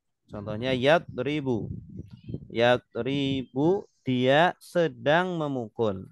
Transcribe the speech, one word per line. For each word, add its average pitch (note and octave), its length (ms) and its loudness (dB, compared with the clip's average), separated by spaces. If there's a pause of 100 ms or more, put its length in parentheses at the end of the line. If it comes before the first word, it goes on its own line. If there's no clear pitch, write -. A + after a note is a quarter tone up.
(280)
Contohnya G#2+ 480 -4
yadribu. C3+ 960 0 (800)
Yadribu, C3+ 1400 0 (160)
dia C3 560 4
sedang D#3+ 760 0
memukul. A#2 760 -4